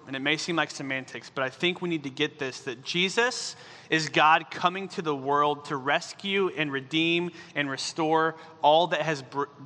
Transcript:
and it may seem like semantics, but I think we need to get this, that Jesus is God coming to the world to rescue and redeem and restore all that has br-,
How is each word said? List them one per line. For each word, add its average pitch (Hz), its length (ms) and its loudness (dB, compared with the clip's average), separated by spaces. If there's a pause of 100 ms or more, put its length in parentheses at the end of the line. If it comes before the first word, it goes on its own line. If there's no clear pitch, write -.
and 131 80 -10
it 135 60 -6
may 143 160 2
seem 170 180 -4
like 151 160 2
semantics, 131 580 -8
but - 140 -4
I 131 80 0
think 175 320 -2
we 180 60 -4
need 160 160 -2
to 139 60 -8
get 147 280 -2
this, 131 220 -6
that 127 240 -8
Jesus 190 720 0 (340)
is 156 200 0
God 160 380 6
coming 185 420 -2
to 196 120 -6
the 156 140 -2
world 143 480 2
to 151 120 -4
rescue 170 760 -2
and 151 200 -2
redeem 160 600 0 (240)
and 143 120 0
restore 160 680 0 (260)
all 156 260 8
that 160 140 0
has 151 200 -2
br-, 139 240 -4 (200)